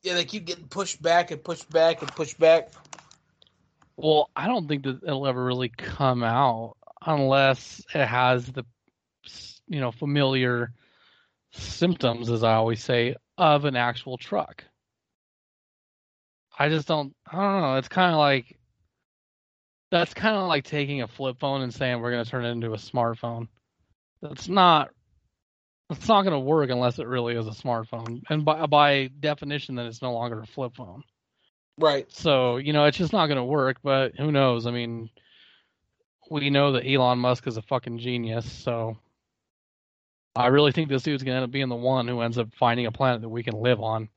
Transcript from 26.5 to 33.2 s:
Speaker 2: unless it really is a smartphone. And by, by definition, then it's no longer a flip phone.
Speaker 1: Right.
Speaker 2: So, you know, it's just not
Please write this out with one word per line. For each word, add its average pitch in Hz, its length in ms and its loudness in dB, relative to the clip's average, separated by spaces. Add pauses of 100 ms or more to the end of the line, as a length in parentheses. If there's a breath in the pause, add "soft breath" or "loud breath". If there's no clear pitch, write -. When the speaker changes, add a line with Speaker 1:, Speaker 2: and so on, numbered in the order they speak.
Speaker 2:
unless 123 300 0
it 117 80 -8
really 120 280 -2
is 113 120 -4
a 107 40 -8
smartphone. 117 800 -6
And 151 160 0
by, 156 200 0
by 143 420 4 (120)
definition, 147 560 -6
then 120 100 -6
it's 117 160 -12
no 127 120 -4
longer 117 280 -6
a 110 60 -18
flip 127 280 -10
phone. 113 280 -18 (720)
Speaker 1:
Right. 147 340 2
Speaker 2:
So, 127 460 2
you 143 160 -4
know, 147 120 6
it's 147 120 4
just 170 160 -2
not 180 140 2